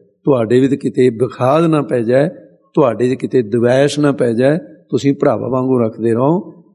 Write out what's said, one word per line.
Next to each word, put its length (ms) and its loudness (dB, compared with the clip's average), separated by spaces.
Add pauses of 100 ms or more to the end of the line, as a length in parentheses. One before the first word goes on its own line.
(240)
ਤੁਹਾਡੇ 360 2
ਵਿੱਚ 160 2
ਕਿਤੇ 340 0
ਵਿਖਾਦ 560 0
ਨਾ 160 0
ਪੈ 200 -4
ਜਾਏ, 280 0 (440)
ਤੁਹਾਡੇ 360 2
'ਚ 40 -2
ਕਿਤੇ 280 -2
ਦਵੈਸ਼ 580 0
ਨਾ 120 2
ਪੈ 220 -2
ਜਾਏ। 240 2 (320)
ਤੁਸੀਂ 240 0
ਭਰਾਵਾਂ 360 -2
ਵਾਂਗੂ 300 0
ਰੱਖਦੇ 340 -2
ਰਹੋ, 380 0 (240)